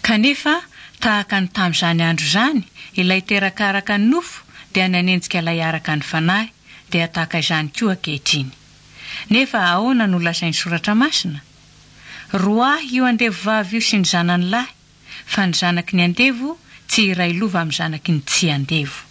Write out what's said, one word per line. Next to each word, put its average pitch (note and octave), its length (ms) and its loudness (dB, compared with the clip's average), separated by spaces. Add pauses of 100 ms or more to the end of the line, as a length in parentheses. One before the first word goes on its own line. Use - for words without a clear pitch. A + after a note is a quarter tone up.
Kanefa C4+ 540 2 (440)
tahaka G#3 420 0
ny F#3 100 -2
tamin'izany E3+ 500 0
andro E3 240 0
izany, G#3+ 380 2 (320)
ilay F#3 260 2
teraka G3 480 0
araka G3 280 -2
ny G#3+ 120 4
nofo E4+ 340 -2 (300)
dia F#3 140 2
nanenjika F3+ 520 0
ilay E3 220 -2
araka D#3+ 340 -2
ny D3+ 60 -2
fanahy, F#3 500 0 (400)
dia E3+ 160 0
tahaka E3 320 -4
izany D#3 360 -2
koa G3+ 200 0
ankehitriny. C#3+ 560 -4 (800)
Nefa B3 300 2
ahoana G#3+ 480 2
no F3+ 120 2
lazain'ny E3+ 360 -2
Soratra E3+ 400 -2
Masina? A3 460 0 (920)
"Roa A3 460 2 (120)
io B3+ 140 2
andevo A3+ 380 0
vavy G#3+ 340 0
io A3 40 0
sy G#3+ 160 0
ny F#3 80 4
zanany F3 440 2
lahy, A#3+ 240 -2 (520)
fa G3+ 200 0
ny F3 80 0
zanaky F3 420 0
ny F3+ 120 4
andevo B3+ 500 0 (300)
tsy G3+ 240 2
iray F3 220 0
lova F#3 280 0
amin'ny D#3+ 160 -4
zanaky D#3+ 340 -4
ny D3+ 140 2
tsy - 260 0
andevo." C#3+ 580 -2